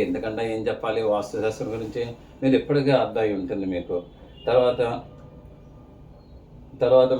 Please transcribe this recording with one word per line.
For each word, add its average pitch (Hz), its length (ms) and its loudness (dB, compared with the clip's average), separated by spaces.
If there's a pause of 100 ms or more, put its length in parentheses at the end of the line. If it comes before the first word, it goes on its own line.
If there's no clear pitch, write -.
ఎందుకంటే 113 460 -4
ఏం 110 160 -4
చెప్పాలి 110 320 -4 (100)
వాస్తుశాస్త్రం 107 640 -2
గురించి, 113 300 -6 (360)
మీరు 135 200 4
ఇప్పటికే 139 320 2 (100)
అర్థం 110 220 -2
అయి 104 160 0
ఉంటుంది 98 340 -4
మీకు. 87 220 -4 (500)
తర్వాత, 123 340 4 (2000)
తర్వాత 127 360 6